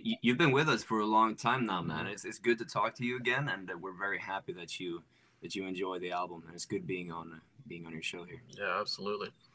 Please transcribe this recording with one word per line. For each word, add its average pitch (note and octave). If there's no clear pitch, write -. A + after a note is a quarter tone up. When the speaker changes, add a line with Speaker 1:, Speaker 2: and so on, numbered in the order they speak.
Speaker 1:
you, A2
you've B2
been D#3
with D3
us A#2
for A2
a G#2
long A2
time B2
now, F#2+
man. E2
Speaker 2:
Mm-hmm. F#2
Speaker 1:
It's, G2+
it's G#2+
good A#2
to A#2
talk A2
to B2
you B2
again, B2
and, F#2+
uh, F2
we're F#2
very G2
happy F#2+
that F2
you, E2+
that E2+
you F#2+
enjoy F#2
the F2
album, F2
and E2+
it's F2
good F#2+
being F2+
on, E2
uh, D#2+
being E2+
on E2
your D#2+
show F2
here. E2+
Speaker 2:
Yeah, F#2+
absolutely. G2+